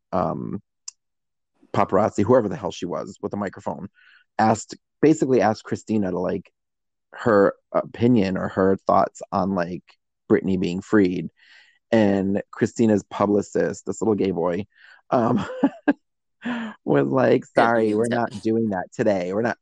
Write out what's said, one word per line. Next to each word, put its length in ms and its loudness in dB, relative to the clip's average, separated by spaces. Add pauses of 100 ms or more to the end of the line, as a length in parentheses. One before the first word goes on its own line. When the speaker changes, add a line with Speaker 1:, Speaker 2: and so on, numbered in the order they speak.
(120)
Speaker 1:
um, 480 -4 (1120)
paparazzi, 520 2
whoever 240 4
the 80 -6
hell 140 -8
she 160 -8
was 360 -8
with 80 -8
the 60 -8
microphone, 520 -10 (500)
asked, 380 0 (260)
basically 380 4
asked 240 0
Christina 460 -4
to, 80 -4
like, 320 -6 (640)
her 420 2 (180)
opinion 640 0
or 120 -4
her 280 2 (100)
thoughts 340 2 (120)
on, 220 -2
like, 280 -4 (480)
Britney 300 2
being 200 -4
freed. 480 0 (640)
And 600 2
Christina's 540 0
publicist, 840 -2
this 140 -8
little 140 0
gay 160 -2
boy, 360 -4 (440)
um, 340 0 (960)
<laughs> 320 -8 (100)
was 220 0
like, 360 2
Speaker 2:
Didn't 120 -20
Speaker 1:
"Sorry, 340 4
Speaker 2:
mean 80 0
Speaker 1:
we're 120 0
Speaker 2:
to. 60 -2
Speaker 1:
not 160 -2 (120)
doing 280 0
that 240 -6
today. 380 -2
We're 100 -2
not 200 -4